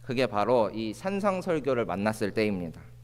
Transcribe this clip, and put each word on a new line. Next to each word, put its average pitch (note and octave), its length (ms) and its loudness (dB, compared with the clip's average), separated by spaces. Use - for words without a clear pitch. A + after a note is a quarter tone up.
그게 B2+ 260 0
바로 G#2 460 4
이 A2 200 -4
산상설교를 F3+ 920 0
만났을 G2+ 460 -2
때입니다. F#2+ 480 0